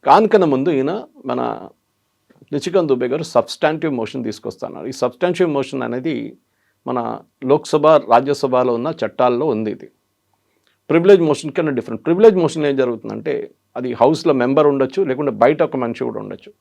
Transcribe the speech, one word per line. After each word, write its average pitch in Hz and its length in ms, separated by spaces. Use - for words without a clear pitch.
కానికన్నా 190 420
ముందు 135 220
ఈయన 151 340
మన 123 440
నిచికాంత్ 165 380
దుబే 127 180
గారు 143 160
సబ్స్టాంటివ్ 156 680
మోషన్ 120 300
తీసుకొస్తున్నారు. - 640
ఈ 131 40
సబ్స్టాంటివ్ 170 580
మోషన్ 139 340
అనేది 120 540
మన 117 320
లోక్సభ, 147 440
రాజ్యసభలో 127 880
ఉన్న 127 200
చట్టాల్లో 123 400
ఉంది. 110 260
ఇది - 180
ప్రివిలేజ్ 170 320
మోషన్ 151 300
కన్నా 156 200
డిఫరెంట్. 113 340
ప్రివిలేజ్ 190 300
మోషన్ 160 300
ఏం 143 100
జరుగుతుందంటే, 110 760
అది 123 180
హౌస్లో 147 400
మెంబర్ 135 340
ఉండొచ్చు, 139 360
లేకుంటే 139 280
బయట 135 320
ఒక 151 120
మనిషి 123 280
కూడా 113 160
ఉండొచ్చు. 104 420